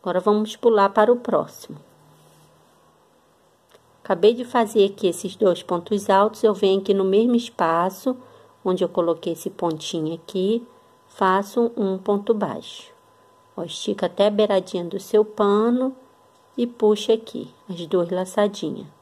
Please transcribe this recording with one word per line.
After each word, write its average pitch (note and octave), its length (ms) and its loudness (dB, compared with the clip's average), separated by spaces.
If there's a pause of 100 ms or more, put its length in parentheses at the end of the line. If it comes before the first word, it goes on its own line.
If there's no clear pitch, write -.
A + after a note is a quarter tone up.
Agora, F3+ 180 -2
vamos G#3+ 360 0
pular G#3 340 4
para G#3+ 240 6
o B3 40 4
próximo. - 600 -4 (2250)
Acabei G3+ 300 4
de B3 100 -6
fazer A3 420 2
aqui G3 200 -4
esses F3+ 300 -2
dois F3 260 2
pontos G3 480 -4
altos, G#3 340 2
eu G#3+ 120 4
venho G3 260 2
aqui G3 100 -2
no G3 140 2
mesmo A3 300 2
espaço F#3+ 800 -2 (460)
onde F#3 200 0
eu F3 60 -2
coloquei E3+ 440 -2
esse - 160 -8
pontinho D#3+ 640 -4
aqui, G3 540 -4 (400)
faço G3+ 680 0
um F#3+ 220 -2
ponto G3+ 360 0
baixo. - 580 -6 (640)
Ó, E3 80 -10
estica G3 420 -6
até F#3+ 220 2
a G#3 40 2
beiradinha G3+ 520 0
do E3+ 160 -8
seu G#3+ 260 2
pano A3+ 720 0 (640)
e A#3+ 100 0
puxa G#3+ 460 2
aqui - 380 -6 (180)
as E3+ 180 -10
duas F3 220 0
laçadinhas. F#3 760 -2 (140)